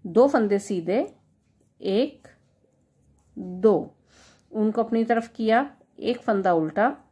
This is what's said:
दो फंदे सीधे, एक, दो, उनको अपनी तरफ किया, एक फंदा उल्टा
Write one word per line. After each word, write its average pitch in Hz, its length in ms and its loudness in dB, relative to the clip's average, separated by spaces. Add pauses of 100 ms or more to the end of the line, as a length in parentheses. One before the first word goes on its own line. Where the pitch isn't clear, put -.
दो 220 220 4
फंदे 208 300 0
सीधे, 196 580 -4 (640)
एक, 226 480 -4 (1080)
दो, 185 580 0 (560)
उनको 220 300 0
अपनी 226 220 0
तरफ 226 240 -2
किया, 233 480 0 (220)
एक 240 220 -4
फंदा 196 320 0
उल्टा 175 440 0 (160)